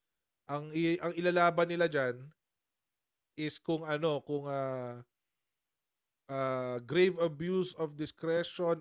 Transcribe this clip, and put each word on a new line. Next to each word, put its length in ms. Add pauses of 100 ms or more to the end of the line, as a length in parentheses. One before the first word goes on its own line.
(500)
Ang 280
i-, 240
ang 160
ilalaban 500
nila 220
dyan 320 (1120)
is 240
kung 260
ano, 400
kung, 240
ah, 560 (1300)
ah, 560
grave 320
abuse 560
of 240
discretion 800